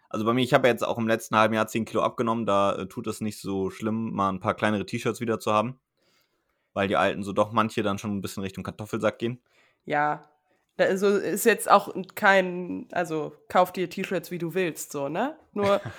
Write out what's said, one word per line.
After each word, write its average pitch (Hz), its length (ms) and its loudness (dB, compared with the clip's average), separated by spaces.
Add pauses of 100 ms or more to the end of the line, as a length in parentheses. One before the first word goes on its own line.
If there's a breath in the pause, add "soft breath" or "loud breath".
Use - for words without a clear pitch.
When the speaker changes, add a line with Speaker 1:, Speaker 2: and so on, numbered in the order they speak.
Speaker 1:
Also 107 160 -4
bei 113 80 2
mir, 127 100 2
ich 120 100 0
habe 135 160 4
jetzt 113 160 2
auch 101 140 -2
im 113 80 -2
letzten 113 300 0
halben 110 180 4
Jahr 110 140 2
zehn 113 160 -2
Kilo - 180 0
abgenommen, 117 420 0
da, 101 300 4
äh, 95 140 -6
tut 110 180 -8
es 107 140 -6
nicht 107 200 -6
so 95 300 -2
schlimm, 110 420 -4
mal 98 180 0
ein 95 100 -6
paar 104 140 0
kleinere 107 300 0
T-Shirts 117 360 -4
wieder 113 180 -2
zu 113 140 -2
haben, 107 260 2 (920)
weil 98 160 0
die 95 80 2
alten 92 260 2
so 101 100 -6
doch 104 200 0
manche 110 300 0
dann 98 160 0
schon 104 180 -4
ein 98 40 -4
bisschen 98 220 -8
Richtung 95 220 -8
Kartoffelsack 107 540 -4
gehen. 120 220 -4 (440)
Speaker 2:
Ja, 147 440 -2 (480)
da, 185 80 4
also 190 240 2
ist 202 360 0
jetzt - 260 2
auch - 240 6 (220)
kein, 185 760 2
also 156 460 -4 (120)
kauf 185 240 2
dir 180 160 -4
T-Shirts, 175 440 -6
wie 175 60 -8
du 165 160 -6
willst, 175 360 -4
so, 139 180 -6
ne? 226 300 -4 (140)
Nur, 202 280 2 (180)